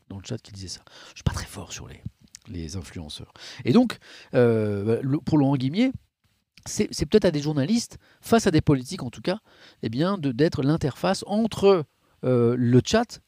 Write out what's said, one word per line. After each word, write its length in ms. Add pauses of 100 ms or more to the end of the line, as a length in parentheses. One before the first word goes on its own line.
dans 100
le 40
chat 140
qui 140
disait 160
ça. 160 (260)
Je 60
suis 80
pas 100
très 140
fort 260
sur 140
les, 160 (440)
les 280
influenceurs. 580 (320)
Et 60
donc, 260 (380)
euh, 640
le, 160
pour 220
Laurent 180
Guimier, 340 (720)
c'est, 260
c'est 140
peut-être 200
à 60
des 100
journalistes, 560 (240)
face 260
à 40
des 100
politiques 420
en 60
tout 120
cas, 180 (420)
eh 80
bien, 280
de, 140
d'être 320
l'interface 640
entre, 580 (380)
euh, 340
le 280
chat, 420